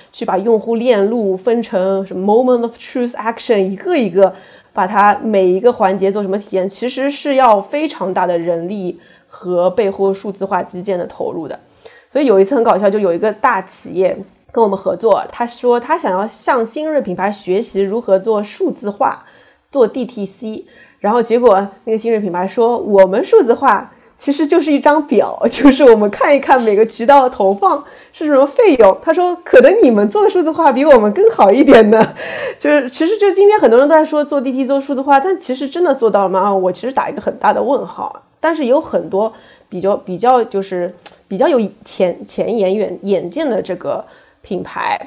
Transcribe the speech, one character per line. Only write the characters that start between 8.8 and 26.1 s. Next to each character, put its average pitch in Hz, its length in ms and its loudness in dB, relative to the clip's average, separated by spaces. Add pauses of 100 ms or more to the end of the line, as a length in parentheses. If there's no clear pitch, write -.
和 180 420 -2
背 196 180 -2
后 196 240 -2
数 196 200 -8
字 185 120 -8
化 190 160 -4
基 180 220 -12
建 185 160 -4
的 - 80 -6
投 - 260 -8
入 165 140 -10
的。 - 120 -14 (520)
所 269 100 -2
以 302 60 0
有 196 140 4
一 196 40 6
次 226 120 -4
很 226 80 0
搞 214 120 2
笑， 202 140 0
就 208 80 -2
有 185 160 0
一 175 40 -4
个 208 140 -2
大 208 300 -2
企 - 280 -14
业 175 240 -2 (360)
跟 233 120 0
我 214 60 2
们 196 80 -4
合 190 200 -6
作， 190 340 0
他 - 160 -8
说 240 320 -2
他 277 180 -4
想 302 140 -4
要 190 160 -4
向 233 400 -4
新 302 240 -8
锐 294 100 0
品 190 140 -8
牌 185 160 -4
学 202 320 -4
习 196 180 -6
如 196 200 -2
何 202 180 2
做 208 240 -2
数 262 300 -6
字 - 180 -8
化， - 340 -4 (460)
做 254 180 2
D 269 160 -8
T 214 220 -10
C， 220 400 -14 (340)
然 202 100 -4
后 240 120 0
结 233 180 0
果 202 260 4 (180)
那 220 80 -4
个 220 40 -2
新 226 160 -4
锐 220 80 -2
品 202 100 -6
牌 180 160 -4
说 233 380 -2
：“我 196 220 4
们 240 180 -2
数 440 180 4
字 240 120 2
化 247 360 0 (240)
其 - 160 -6
实 294 160 -2
就 330 140 2
是 294 100 -2
一 285 80 2
张 294 280 2
表， - 380 0
<laughs> 233 60 2
就 269 220 4
是 269 100 2
我 240 140 8
们 208 140 0